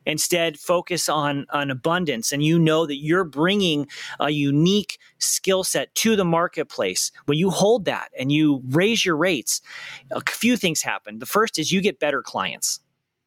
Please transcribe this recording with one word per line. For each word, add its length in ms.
instead 540
focus 480
on, 440
on 180
abundance, 640
and 120
you 140
know 300
that 100
you're 260
bringing 640
a 120
unique 640
skill 440
set 300
to 220
the 100
marketplace, 840
when 120
you 140
hold 340
that 320
and 140
you 380
raise 360
your 100
rates, 460
a 160
few 300
things 240
happen. 380
The 80
first 320
is 120
you 100
get 180
better 240
clients. 560